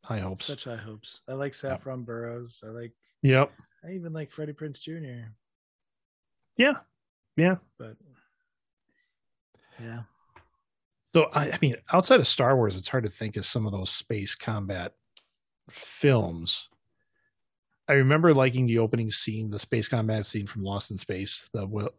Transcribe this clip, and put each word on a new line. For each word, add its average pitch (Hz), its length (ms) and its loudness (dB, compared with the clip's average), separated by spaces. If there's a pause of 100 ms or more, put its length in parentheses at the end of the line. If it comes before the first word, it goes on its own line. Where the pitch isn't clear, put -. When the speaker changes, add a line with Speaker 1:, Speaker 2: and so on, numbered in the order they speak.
Speaker 1:
High 113 140 -6
hopes. 95 260 -8
Speaker 2:
Such 139 200 -10
high 120 120 -10
hopes. 107 500 -16
I 127 60 -10
like 139 200 -6
Speaker 1:
Yep. - 20 -16
Speaker 2:
Saffron 131 480 -8
Burrows. 117 640 -12
I 110 40 -16
like 117 240 -14 (300)
Speaker 1:
Yep. 135 280 6 (340)
Speaker 2:
I 170 60 -14
even 170 220 -10
like 156 180 -10
Freddie 151 220 -10
Prinze 143 280 -12
Junior. 127 520 -14 (1200)
Speaker 1:
Yeah. 269 220 4 (580)
Yeah. 180 200 6 (220)
Speaker 2:
But 113 180 -16 (1900)
yeah. 117 220 -12 (1120)
Speaker 1:
So, 160 80 8 (100)
I, 147 180 0
I - 100 -6
mean, 131 140 2 (160)
outside 190 280 8
of 135 80 4
Star 131 280 4
Wars, 104 220 2
it's 92 100 -10
hard 127 180 -2
to 104 40 -2
think 110 280 -8
of 101 80 -4
some 110 200 0
of 104 60 -2
those 95 180 -4
space - 460 -4
combat 98 580 -6 (760)
films. 90 1000 0 (1160)
I 147 60 4
remember 147 400 6
liking 131 320 4
the 113 140 2
opening 113 300 0
scene, 107 400 0
the 104 100 -6
space - 280 -2
combat 110 380 0
scene 101 220 -6
from 101 160 -8
Lost 98 280 -6
in 101 60 -8
Space, - 560 -4
the 107 80 -4
Wi-, 104 380 -4